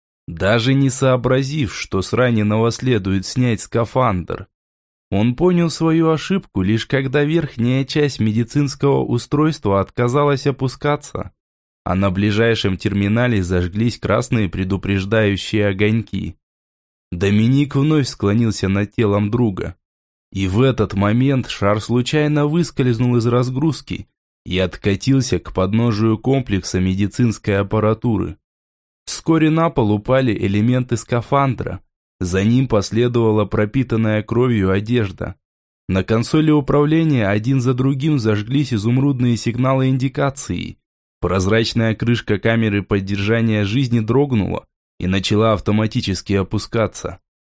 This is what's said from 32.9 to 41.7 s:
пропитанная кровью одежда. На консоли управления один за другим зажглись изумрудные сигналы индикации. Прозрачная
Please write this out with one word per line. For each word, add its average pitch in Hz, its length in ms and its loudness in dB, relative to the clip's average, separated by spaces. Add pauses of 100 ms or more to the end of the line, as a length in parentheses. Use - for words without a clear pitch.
пропитанная 110 760 0
кровью 113 480 0
одежда. 104 640 -2 (520)
На 92 140 0
консоли 120 480 2
управления 147 800 2
один 110 320 0
за 127 140 0
другим 135 440 0
зажглись 110 540 0
изумрудные 120 640 0
сигналы 131 520 0
индикации. 131 880 -4 (420)
Прозрачная 107 760 0